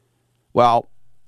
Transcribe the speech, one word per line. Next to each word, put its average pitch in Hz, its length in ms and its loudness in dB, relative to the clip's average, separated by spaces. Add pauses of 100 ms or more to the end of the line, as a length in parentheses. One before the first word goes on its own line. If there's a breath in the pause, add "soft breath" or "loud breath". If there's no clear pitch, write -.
(520)
Well, 120 360 0 (400)